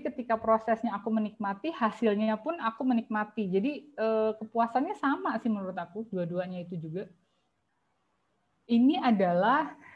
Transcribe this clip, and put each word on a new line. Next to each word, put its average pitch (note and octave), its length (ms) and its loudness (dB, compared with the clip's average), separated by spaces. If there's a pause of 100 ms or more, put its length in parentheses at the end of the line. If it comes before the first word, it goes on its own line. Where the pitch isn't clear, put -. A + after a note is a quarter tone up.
ketika A#3 340 -2
prosesnya A3+ 560 2
aku G3+ 160 -4
menikmati, G#3+ 640 -2
hasilnya G#3+ 640 2
pun E4 220 -6
aku A3+ 240 -4
menikmati. G#3+ 680 -2
Jadi, G3+ 200 2 (260)
eh, A3 420 2
kepuasannya A#3 640 -2
sama D4+ 400 -2
sih A#3+ 100 0
menurut F#3+ 240 -4
aku, F3+ 380 -8
dua-duanya F3+ 500 -4
itu F3 160 -10
juga. E3 300 -10 (1600)
Ini B3 320 4
adalah, G#3+ 720 4 (200)